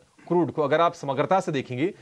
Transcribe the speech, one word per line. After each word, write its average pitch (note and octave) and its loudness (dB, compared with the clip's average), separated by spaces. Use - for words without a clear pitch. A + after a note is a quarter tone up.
क्रूड E3 2
को D#3 -2
अगर D3 2
आप E3+ 2
समग्रता C#3+ 0
से F3+ -6
देखेंगे, C3+ -4